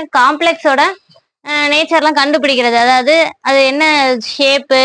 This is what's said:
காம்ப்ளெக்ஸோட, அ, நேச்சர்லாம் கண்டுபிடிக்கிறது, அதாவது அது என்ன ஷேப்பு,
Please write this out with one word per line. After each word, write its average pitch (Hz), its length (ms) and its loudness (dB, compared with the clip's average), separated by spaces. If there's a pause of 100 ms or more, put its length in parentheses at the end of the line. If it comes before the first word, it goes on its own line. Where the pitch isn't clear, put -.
(180)
காம்ப்ளெக்ஸோட, 294 640 0 (640)
அ, 285 60 -10 (220)
நேச்சர்லாம் 311 460 0
கண்டுபிடிக்கிறது, 269 640 0
அதாவது 254 320 2 (320)
அது 269 120 2 (120)
என்ன 285 120 -2 (460)
ஷேப்பு, 269 560 0